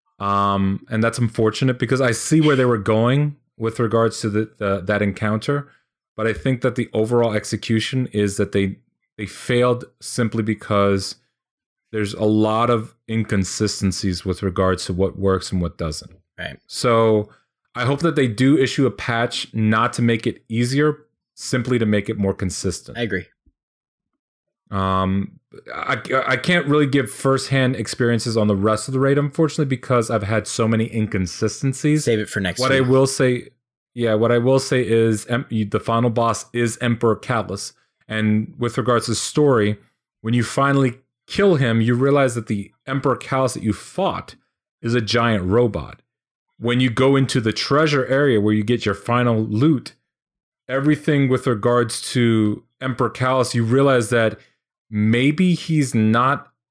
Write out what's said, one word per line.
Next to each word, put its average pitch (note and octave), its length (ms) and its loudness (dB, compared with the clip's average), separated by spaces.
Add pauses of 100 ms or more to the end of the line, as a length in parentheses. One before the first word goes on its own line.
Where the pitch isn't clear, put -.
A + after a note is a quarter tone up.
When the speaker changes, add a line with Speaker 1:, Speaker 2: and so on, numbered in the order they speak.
(180)
Speaker 1:
Um, G2+ 720 -2
and A2 120 0
that's A#2 160 0
unfortunate A#2+ 600 0
because B2+ 220 0
I B2+ 100 2
see D#3 300 2
where D3+ 160 4
they C3 80 2
were B2 140 2
going A#2+ 580 0 (200)
with A2+ 220 -4
regards A2+ 440 0
to A#2 60 -2
the, G#2+ 300 -2
the, G2 220 -2
that G2+ 200 -2
encounter, A2 680 -2 (480)
but A2 100 -2
I A2+ 60 2
think B2+ 300 -2
that B2 120 0
the A#2+ 180 -4
overall A2+ 420 2
execution A2+ 800 -2
is G#2 240 0
that G2+ 140 0
they, G2 280 -2 (380)
they G#2+ 100 -8
failed B2 580 0 (160)
simply A2+ 420 -2
because G2+ 720 0 (800)
there's G#2 220 -4
a G#2 100 -2
lot G#2+ 440 2
of A#2 280 -2 (120)
inconsistencies G2+ 1160 -2
with F#2 180 -4
regards F#2 440 -2
to G2 60 -6
what F#2 280 -2
works F#2+ 320 -2
and F#2 100 -2
what E2+ 160 -6
doesn't. - 380 -8 (200)
Speaker 2:
Right. E2+ 300 -12
Speaker 1:
So A2+ 640 2 (480)
I B2 80 -4
hope C#3 160 0
that E3 160 0
they C#3 100 4
do B2+ 320 2
issue C3 280 2
a A#2 40 0
patch, - 640 -4
not A2 400 2
to - 80 -2
make A#2 240 0
it - 220 -4
easier, C3+ 500 0 (360)
simply B2 440 -2
to A2+ 80 2
make G#2 220 0
it A2 100 -4
more G2 160 0
consistent. - 640 -6
Speaker 2:
I A#2+ 40 -6
agree. F#2+ 240 -4 (1400)
Speaker 1:
Um, F#2+ 720 -2 (340)
I, - 240 -4 (280)
I C3 100 0
can't F3 300 0
really D3 200 4
give C3 240 0
firsthand C3 640 0
experiences A#2 600 -2
on G#2+ 120 2
the G#2 80 2
rest G#2+ 300 0
of C3+ 60 -6
the C3 80 0
raid, C#3 160 4
unfortunately, D3 480 0
because B2 460 0
I've A2 140 0
had G#2 220 -2
so A2+ 220 0
many A2+ 260 0
inconsistencies. A#2 1080 -2
Speaker 2:
Save A2+ 140 2
it G#2+ 100 -4
for - 120 -6
next F#2 200 -4
Speaker 1:
What B2+ 100 0
Speaker 2:
week. C3+ 140 4
Speaker 1:
I B2 40 2
will C3 180 6
say, B2+ 420 -2 (460)
yeah, A#2 200 0
what A2+ 160 2
I A#2+ 80 4
will C3 200 4
say B2+ 280 0
is A2+ 400 2
em-, A#2+ 240 -2
the G#2+ 300 -2
final A#2 300 0
boss A#2 420 0
is A#2+ 300 -2
Emperor A#2 340 2
Callus. G#2 560 -6 (340)
And G#2+ 520 0
with A#2+ 180 -2
regards A#2+ 300 0
to A#2 80 -2
story, A2+ 640 2 (420)
when A2+ 140 -2
you A#2+ 100 2
finally C#3 540 0 (280)
kill G3 300 2
him, A#2 240 2
you A2+ 140 2
realize C3+ 400 2
that A2+ 140 -6
the G2+ 220 -6 (160)
Emperor C3+ 300 -2
Callus C3 380 -2
that - 80 -10
you G#2+ 100 0
fought - 640 -6 (480)
is A#2 120 -2
a B2 60 2
giant A2+ 440 0
robot. G2 580 0 (560)
When A#2+ 220 0
you B2+ 100 2
go C3+ 260 4
into C3+ 240 0
the A2 120 0
treasure D3 540 0
area C3+ 340 2
where G#2+ 140 2
you G#2+ 100 0
get A#2 200 -2
your G2+ 100 0
final A#2+ 480 0
loot, A#2 520 0 (760)
everything C#3 600 2
with B2+ 180 0
regards A#2+ 560 0 (100)
to A2 520 2 (180)
Emperor B2+ 280 -2
Callus, B2+ 440 0
you A#2+ 100 2
realize B2+ 460 2
that A2+ 280 2 (520)
maybe C3 640 2
he's D3 400 -2
not A#2+ 560 2 (200)